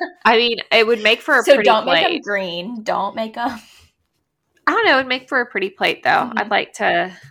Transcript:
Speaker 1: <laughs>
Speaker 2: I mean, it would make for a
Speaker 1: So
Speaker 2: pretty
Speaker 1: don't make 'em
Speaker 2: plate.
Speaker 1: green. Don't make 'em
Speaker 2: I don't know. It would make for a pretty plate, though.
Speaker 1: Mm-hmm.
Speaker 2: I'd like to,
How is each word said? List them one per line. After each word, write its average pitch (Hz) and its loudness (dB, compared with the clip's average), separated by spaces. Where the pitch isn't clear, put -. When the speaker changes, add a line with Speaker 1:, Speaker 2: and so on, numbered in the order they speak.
Speaker 1:
<laughs> - -8
Speaker 2:
I 226 4
mean, 233 0
it 226 4
would 226 0
make 226 0
for 294 2
a 226 2
Speaker 1:
So 277 6
Speaker 2:
pretty 214 2
Speaker 1:
don't 220 2
make 175 2
'em - -2
Speaker 2:
plate. - -6
Speaker 1:
green. 196 -8
Don't 190 -4
make 220 -8
'em 240 -4
Speaker 2:
I 294 2
don't 440 0
know. 320 4
It - 4
would 262 -2
make 254 -6
for 269 -2
a 240 -4
pretty 190 -6
plate, - -2
though. 123 2
Speaker 1:
Mm-hmm. 165 0
Speaker 2:
I'd 220 -4
like - -2
to, 185 -2